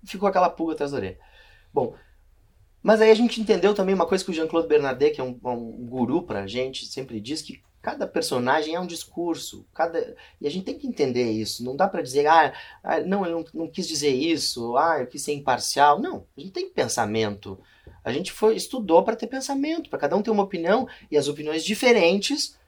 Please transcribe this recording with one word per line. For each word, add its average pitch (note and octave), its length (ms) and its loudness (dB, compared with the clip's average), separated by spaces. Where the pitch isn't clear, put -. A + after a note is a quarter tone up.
Ficou G3 220 -4
aquela F3+ 220 4
pulga E3 240 -2
atrás C#3+ 200 -4
da C#3 40 -4
orelha. F#2+ 220 -6
Bom, B2+ 200 0
mas G#3+ 200 6
aí A3 80 8
a G#3+ 40 12
gente A#3 240 2
entendeu G3+ 360 2
também G3 200 2
uma F3 120 2
coisa F#3 180 0
que - 60 -6
o E3 40 -2
Jean-Claude D#3+ 340 0
Bernardet, C#3+ 460 4
que C3 60 -10
é B2+ 40 -4
um, B2 200 -8
um A#2+ 420 -6
guru B2+ 360 0
pra G2+ 240 -6
gente, B2+ 400 -6
sempre - 340 -10
diz C3+ 220 -8
que - 180 -16
cada C4 240 -6
personagem D3+ 680 0
é F3 60 -4
um F3+ 60 -6
discurso, E3+ 840 -8
cada... E3 420 -4
e - 80 -8
a C#3+ 40 -2
gente F#3+ 140 -6
tem C#4 140 -8
que C#4+ 80 -10
entender B2 440 0
isso. A2 340 -4
Não B2+ 100 -6
dá C#3+ 140 2
pra E3 140 -4
dizer, C#3 240 0
"Ah, D#3 260 6
ah, D#3+ 180 0
não, F#3+ 240 0
eu E3+ 140 -2
não, D#3+ 60 -6
não D#3+ 140 -6
quis - 200 -6
dizer D3 220 0
isso", C3 680 0
"Ah, D#3 240 2
eu B2 60 -4
quis - 160 -12
ser D3 100 -4
imparcial." C#3+ 680 2
Não, E4 280 -6
a C#3 40 -18
gente F#3 120 -16
tem F#4 160 -6
pensamento. G#2+ 880 -2
A A#2 80 -4
gente E3 200 -4
foi, A3 220 2
estudou F#3+ 480 2
pra A3+ 140 -2
ter A3+ 100 -10
pensamento, C#4 640 -6
pra - 100 -8
cada C#3+ 160 -2
um G#3 80 2
ter A3 80 -4
uma G3+ 120 2
opinião, G3 440 0
e D3 60 0
as C#3 120 2
opiniões D3+ 360 -6
diferentes G#3 1040 2